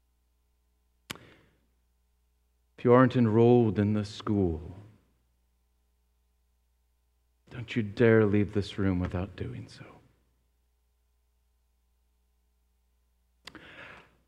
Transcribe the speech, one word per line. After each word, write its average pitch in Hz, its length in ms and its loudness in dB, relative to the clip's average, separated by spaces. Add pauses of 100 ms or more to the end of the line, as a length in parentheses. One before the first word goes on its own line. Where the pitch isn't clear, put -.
(2750)
If - 80 -6
you 123 80 6
aren't 127 240 6
enrolled 117 600 4
in 107 160 0
this 104 140 -4
school, 92 540 -4 (3000)
don't 120 260 -14
you 117 80 -2
dare 110 420 2
leave 104 280 -2
this 101 240 -6
room 95 220 -2
without 90 360 -8
doing 120 320 -14
so. - 160 -20 (4000)